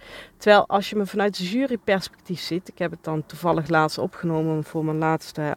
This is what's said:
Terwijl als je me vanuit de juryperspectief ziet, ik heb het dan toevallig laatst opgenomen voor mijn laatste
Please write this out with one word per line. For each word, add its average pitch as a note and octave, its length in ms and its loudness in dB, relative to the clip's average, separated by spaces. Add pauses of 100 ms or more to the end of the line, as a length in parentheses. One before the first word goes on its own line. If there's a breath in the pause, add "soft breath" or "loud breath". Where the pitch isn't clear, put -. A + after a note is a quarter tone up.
(360 loud breath)
Terwijl G#3 300 6
als G3 220 0
je G#3+ 60 -6
me G3+ 100 0
vanuit G3+ 320 -2
de F3+ 120 -4
juryperspectief A3 920 -2
ziet, - 280 -6
ik - 100 -16
heb E3+ 140 -2
het E3 120 -14
dan D#3 220 -2
toevallig D#3+ 420 0
laatst D#3 300 2
opgenomen D#3 680 -2
voor D#3 220 -4
mijn D#3 120 -2
laatste D#3+ 600 -2